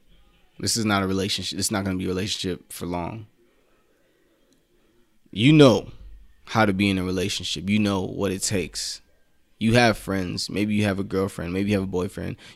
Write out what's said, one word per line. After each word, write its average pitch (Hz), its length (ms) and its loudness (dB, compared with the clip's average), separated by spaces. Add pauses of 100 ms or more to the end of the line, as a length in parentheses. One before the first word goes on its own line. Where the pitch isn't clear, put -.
(600)
This - 160 -2
is 113 80 -2
not 101 200 2
a 95 40 0
relationship. 95 500 -2
It's 95 140 -2
not 98 140 -2
gonna 95 120 -2
be 92 60 -4
a 92 60 -4
relationship 92 640 -6
for - 120 -10
long. 87 420 -8 (2000)
You 123 220 6
know 131 380 8 (520)
how 110 220 2
to 101 80 2
be 101 160 2
in 98 80 2
a 92 80 -2
relationship. 92 640 -4
You 107 100 2
know 101 220 0
what 98 320 -2
it 98 80 -6
takes. - 600 -4 (560)
You 113 180 2
have 117 220 4
friends. 95 520 -4
Maybe 107 260 -2
you 104 80 2
have 98 160 0
a 98 40 -2
girlfriend. 95 500 -4
Maybe 101 160 0
you 104 60 2
have 95 100 0
a - 20 -6
boyfriend. 92 480 -6 (200)